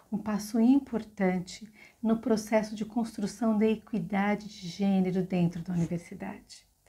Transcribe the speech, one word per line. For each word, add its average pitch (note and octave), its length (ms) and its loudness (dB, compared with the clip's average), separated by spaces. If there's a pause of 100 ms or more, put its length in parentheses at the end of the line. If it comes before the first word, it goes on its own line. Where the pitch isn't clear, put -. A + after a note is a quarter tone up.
(100)
um G#3 80 -2
passo G#3 400 -2
importante A3 1120 2 (300)
no A3 160 2
processo A3 560 0
de G#3+ 100 -6
construção A3 720 -2
da G#3 80 4
equidade G#3 840 0
de - 180 -14
gênero F#3+ 560 2
dentro F3 400 0
da F#3 100 -8
universidade. F3+ 960 -6 (220)